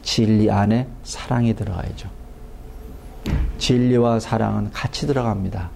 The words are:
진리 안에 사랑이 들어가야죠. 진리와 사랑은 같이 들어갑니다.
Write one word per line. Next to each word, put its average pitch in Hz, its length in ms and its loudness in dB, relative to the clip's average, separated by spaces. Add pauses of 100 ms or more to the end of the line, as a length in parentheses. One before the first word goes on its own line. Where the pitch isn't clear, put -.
진리 110 460 4
안에 104 380 2 (160)
사랑이 120 520 0
들어가야죠. 98 520 -6 (1500)
진리와 123 640 4
사랑은 104 520 0
같이 - 360 -4
들어갑니다. 101 680 -2